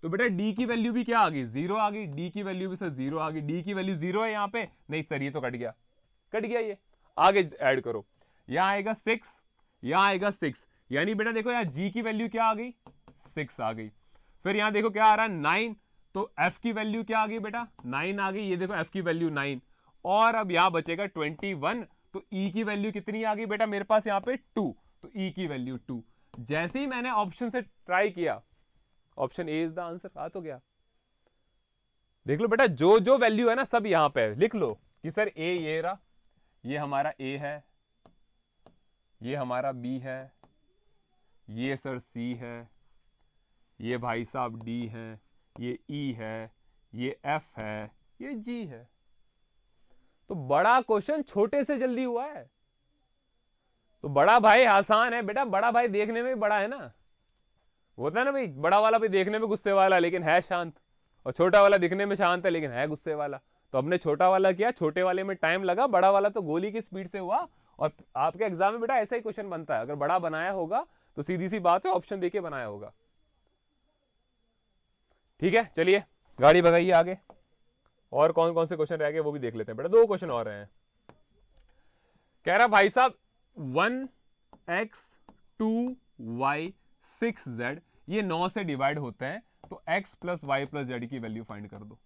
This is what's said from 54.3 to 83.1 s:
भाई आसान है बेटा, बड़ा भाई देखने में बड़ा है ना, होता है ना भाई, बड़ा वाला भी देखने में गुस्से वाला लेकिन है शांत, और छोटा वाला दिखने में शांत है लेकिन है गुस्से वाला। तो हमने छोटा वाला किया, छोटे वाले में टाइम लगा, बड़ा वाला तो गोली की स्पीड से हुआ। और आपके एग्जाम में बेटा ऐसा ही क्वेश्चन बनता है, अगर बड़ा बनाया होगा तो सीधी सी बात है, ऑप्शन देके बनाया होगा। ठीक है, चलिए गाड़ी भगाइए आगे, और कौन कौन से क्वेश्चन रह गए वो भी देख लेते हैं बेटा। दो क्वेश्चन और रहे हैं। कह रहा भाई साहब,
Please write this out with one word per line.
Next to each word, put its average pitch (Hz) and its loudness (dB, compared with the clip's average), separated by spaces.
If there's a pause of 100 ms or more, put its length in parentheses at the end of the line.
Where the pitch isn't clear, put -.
भाई 220 8
आसान 214 4
है 233 -2
बेटा, 214 -2
बड़ा 214 2
भाई 240 2
देखने 214 -2
में 254 -4
बड़ा 208 0
है 202 -2
ना, 240 -12 (1080)
होता 156 -2
है 247 2
ना 277 0
भाई, 269 -2
बड़ा 160 2
वाला 220 4
भी 220 2
देखने 196 0
में 220 -2
गुस्से 208 0
वाला 190 6
लेकिन 175 2
है 160 4
शांत, 175 -4 (520)
और 131 -4
छोटा 185 8
वाला 202 10
दिखने 185 2
में 202 0
शांत 180 2
है 190 4
लेकिन 156 -2
है 127 -2
गुस्से 151 -6
वाला। 143 -6 (340)
तो 131 4
हमने 165 2
छोटा 165 2
वाला 190 6
किया, 208 0
छोटे 170 0
वाले 185 0
में 196 -4
टाइम 180 0
लगा, 185 2
बड़ा 190 6
वाला 202 4
तो 208 -2
गोली 175 -2
की 220 -4
स्पीड 190 -10
से 202 -10
हुआ। 208 -2 (320)
और 151 -2 (260)
आपके 165 0
एग्जाम 196 0
में 233 -6
बेटा 233 0
ऐसा 226 -2
ही 233 -4
क्वेश्चन 208 -8
बनता 160 -4
है, 110 0
अगर 131 -6
बड़ा 151 0
बनाया 165 -4
होगा 190 -4 (300)
तो 147 -8
सीधी 180 -4
सी 214 -4
बात 175 4
है, 370 2
ऑप्शन 202 -4
देके 185 -2
बनाया 139 -8
होगा। 104 -12 (2500)
ठीक 196 2
है, 226 4 (120)
चलिए 185 4 (360)
गाड़ी 160 8
भगाइए 170 6
आगे, 175 4 (920)
और 156 4
कौन 165 2
कौन 165 0
से 151 -6
क्वेश्चन 156 -2
रह 147 -2
गए 160 -4
वो 147 -2
भी 147 -8
देख 117 -6
लेते 110 -8
हैं 107 -10
बेटा। 143 -6
दो 226 8
क्वेश्चन 185 -2
और 117 -2
रहे 104 -10
हैं। 101 -16 (1800)
कह 175 2
रहा 233 6
भाई 208 6
साहब, 254 4 (420)